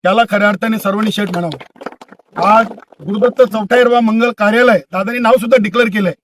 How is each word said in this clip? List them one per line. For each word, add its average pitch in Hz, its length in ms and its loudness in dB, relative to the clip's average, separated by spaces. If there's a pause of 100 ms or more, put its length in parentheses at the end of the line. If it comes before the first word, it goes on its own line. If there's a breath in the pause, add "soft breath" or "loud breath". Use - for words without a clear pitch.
त्याला 208 280 2
खऱ्या 208 180 0
अर्थाने 220 300 -4
सर्वांनी 208 340 -4
शेत 202 200 -4
म्हणावं. 170 260 -6 (840)
आज 214 240 4 (400)
गुरुदत्त 240 360 0
चौठायरवा 240 580 2
मंगल 226 380 0
कार्यालय, 220 400 2 (140)
दादांनी 196 260 -4
नाव 233 140 2
सुद्धा 247 300 2
डिक्लेअर 220 260 0
केलंय. 196 240 -2 (120)